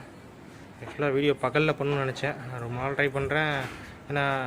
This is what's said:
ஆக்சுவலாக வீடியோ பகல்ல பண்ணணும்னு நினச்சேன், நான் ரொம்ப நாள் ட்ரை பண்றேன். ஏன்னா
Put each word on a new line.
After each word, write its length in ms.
ஆக்சுவலாக 360
வீடியோ 160
பகல்ல 340
பண்ணணும்னு 260
நினச்சேன், 320
நான் 160
ரொம்ப 180
நாள் 160
ட்ரை 180
பண்றேன். 360
ஏன்னா 140